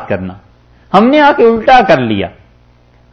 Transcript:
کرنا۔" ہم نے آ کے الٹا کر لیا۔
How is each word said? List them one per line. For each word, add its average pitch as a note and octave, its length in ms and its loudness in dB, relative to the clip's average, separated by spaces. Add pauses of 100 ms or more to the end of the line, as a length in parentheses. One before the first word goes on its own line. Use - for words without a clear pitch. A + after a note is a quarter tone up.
کرنا۔" F#2 260 -8 (600)
ہم G#3 140 2
نے D4+ 140 2
آ C#4+ 160 4
کے - 60 2
الٹا A#3 440 2
کر D3+ 140 0
لیا۔ G#2 260 -4 (840)